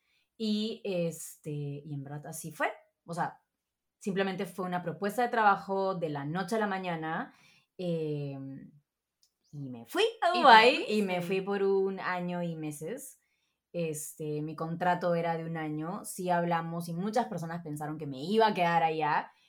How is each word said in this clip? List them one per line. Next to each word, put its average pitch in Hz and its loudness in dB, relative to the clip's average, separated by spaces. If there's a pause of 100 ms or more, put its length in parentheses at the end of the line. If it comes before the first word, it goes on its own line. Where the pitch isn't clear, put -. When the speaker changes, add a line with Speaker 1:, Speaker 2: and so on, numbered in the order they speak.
(380)
Speaker 1:
Y, 220 -2
este, 170 -4
y 143 -6
en 139 -6
verdad 147 -12
así 160 -10
fue. 302 -2 (340)
O 170 -10
sea, 165 -4 (580)
simplemente 190 -2
fue 190 -6
una 180 -4
propuesta 202 -2
de 240 2
trabajo 196 2
de 165 -2
la 143 -4
noche 180 -2
a - 0
la 214 0
mañana, 180 -4 (440)
em, 147 -6 (800)
y 196 -10
me 233 -12
fui 359 0 (180)
a 349 2
Speaker 2:
Y - -
te 359 2
Speaker 1:
Dubái 269 10
y 214 2
Speaker 2:
fuiste. 202 0
Speaker 1:
me 180 0
fui 185 0
por 196 0
un 196 2
año 180 -2
y 170 -4
meses. 156 -8 (540)
Este, 151 -4
mi 156 -6
contrato 175 0
era 170 0
de 165 -6
un 165 -4
año. 156 -6
Sí 180 -6
hablamos 170 0
y 170 -6
muchas 190 -2
personas 165 -8
pensaron 151 -8
que 151 -8
me 135 -8
iba 220 4
a 208 2
quedar 170 4
allá. 160 2 (180)